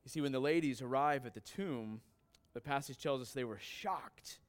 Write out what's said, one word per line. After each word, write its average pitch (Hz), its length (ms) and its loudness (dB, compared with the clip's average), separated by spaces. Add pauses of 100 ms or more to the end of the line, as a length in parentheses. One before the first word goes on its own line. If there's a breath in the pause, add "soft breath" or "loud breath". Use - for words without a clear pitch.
You - 60 -16
see, 160 100 -2
when 143 120 2
the 131 80 2
ladies 143 420 4
arrive 135 420 4
at 117 80 -8
the 107 80 -10
tomb, 113 600 -4 (500)
the 120 80 -6
passage 139 380 -2
tells 135 240 0
us 117 100 -10
they 131 120 0
were 107 140 -6
shocked. - 800 -6 (100)